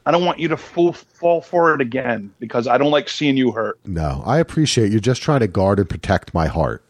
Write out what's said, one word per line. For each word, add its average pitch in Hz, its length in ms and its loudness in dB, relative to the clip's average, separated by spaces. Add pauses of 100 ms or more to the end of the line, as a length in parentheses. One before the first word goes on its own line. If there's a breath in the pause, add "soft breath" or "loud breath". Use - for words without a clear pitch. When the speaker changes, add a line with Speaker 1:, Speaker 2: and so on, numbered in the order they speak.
Speaker 1:
I 147 40 2
don't 175 140 2
want 180 140 -2
you 165 100 -4
to 151 80 -2
full, 170 360 -2
fall 170 480 -2
for 170 340 2
it 135 60 -2
again 120 580 -4
because 117 280 -4
I 123 120 4
don't 147 120 2
like 147 180 0
seeing 143 280 0
you 127 140 2
hurt. 107 340 -6
Speaker 2:
No, 78 400 -4
I 131 140 2
appreciate 139 520 0
you're 110 80 2
just 120 220 0
trying 143 200 2
to 110 60 2
guard 98 320 2
and 98 80 2
protect - 460 -4
my 82 140 0
heart, 69 420 -2